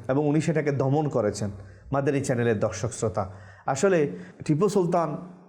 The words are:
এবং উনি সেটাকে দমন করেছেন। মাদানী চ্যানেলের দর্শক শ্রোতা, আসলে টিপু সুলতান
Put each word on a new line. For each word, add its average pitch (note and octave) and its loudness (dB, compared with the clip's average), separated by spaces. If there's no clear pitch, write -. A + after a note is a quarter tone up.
এবং C#3+ 2
উনি D3 4
সেটাকে D3+ 0
দমন C#3 2
করেছেন। G#2+ 0
মাদানী C#3 2
চ্যানেলের A#2 2
দর্শক G#2+ -2
শ্রোতা, G#2 -4
আসলে D#3+ 2
টিপু D#3+ 2
সুলতান E3+ 0